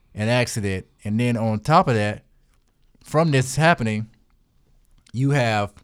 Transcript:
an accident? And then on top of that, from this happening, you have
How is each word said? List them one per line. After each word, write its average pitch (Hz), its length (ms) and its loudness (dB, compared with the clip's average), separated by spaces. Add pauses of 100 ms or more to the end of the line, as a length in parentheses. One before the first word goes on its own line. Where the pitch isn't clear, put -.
(120)
an 107 160 -4
accident? 113 580 -2 (180)
And 104 160 -2
then 120 160 0
on 110 240 -2
top 165 260 4
of 127 80 0
that, 104 300 -2 (800)
from 160 260 0
this 131 240 0
happening, 113 540 0 (1040)
you 135 180 0
have 113 420 0 (120)